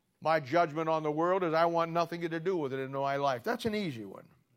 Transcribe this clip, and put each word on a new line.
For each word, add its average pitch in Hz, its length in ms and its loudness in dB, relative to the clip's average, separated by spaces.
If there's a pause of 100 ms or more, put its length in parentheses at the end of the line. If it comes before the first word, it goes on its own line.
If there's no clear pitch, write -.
(220)
My 156 180 2
judgment 160 480 2
on 160 140 2
the 151 80 0
world 175 320 2
is 160 100 2
I 165 140 4
want 165 260 0
nothing 170 300 0
to 165 180 -4
do 180 160 -2
with 139 160 -2
it 135 80 -4
in 135 120 -6
my 139 240 -2
life. 139 280 0
That's 233 200 -4
an 214 100 0
easy 147 300 -4
one. - 200 -14 (320)